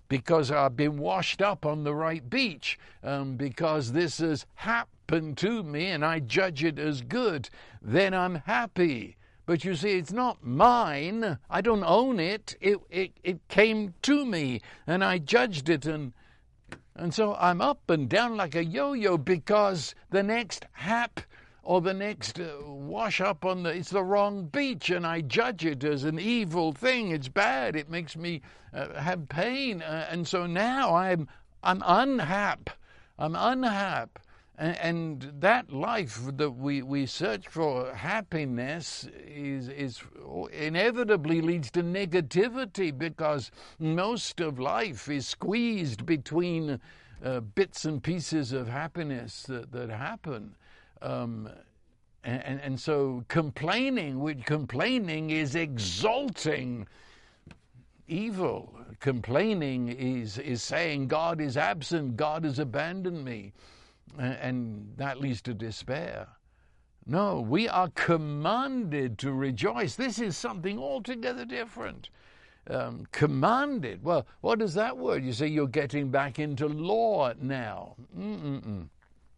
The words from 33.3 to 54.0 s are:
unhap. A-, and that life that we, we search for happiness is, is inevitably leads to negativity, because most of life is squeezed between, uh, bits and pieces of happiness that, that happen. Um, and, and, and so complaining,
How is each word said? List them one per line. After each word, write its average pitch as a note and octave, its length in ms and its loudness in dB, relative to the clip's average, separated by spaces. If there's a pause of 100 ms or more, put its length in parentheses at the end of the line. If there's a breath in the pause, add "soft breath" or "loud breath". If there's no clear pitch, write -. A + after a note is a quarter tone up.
unhap. G3 760 0 (480 soft breath)
A-, E3 280 0
and D#3 540 -2
that G3+ 320 4
life D3+ 480 -2 (160)
that D3 160 0
we, C#3 300 -2
we C#3 220 -2
search G3 440 -4
for C3+ 440 -2
happiness D3 1160 -4 (180)
is, C#3 420 -6
is C#3 320 -6 (520)
inevitably F3 880 2
leads D#3+ 320 0
to F3 100 2
negativity, F3+ 1120 0
because D3+ 540 -2 (300 loud breath)
most F3 600 0
of D3 200 -2
life E3+ 480 -2
is C#3+ 180 -2
squeezed F#3+ 800 -2
between, D#3+ 720 0 (460 loud breath)
uh, B2+ 160 -2
bits A#2 440 -2
and D#3 200 -2
pieces D#3 480 -2
of B2+ 160 -4
happiness C#3 800 -6
that, B2 240 -8
that A#2+ 180 -6
happen. A#2+ 640 -8 (480 soft breath)
Um, A#2+ 480 -6 (720)
and, B2+ 180 -4
and, C#3 180 -6
and C3+ 200 -6
so C3+ 480 0
complaining, E3 920 0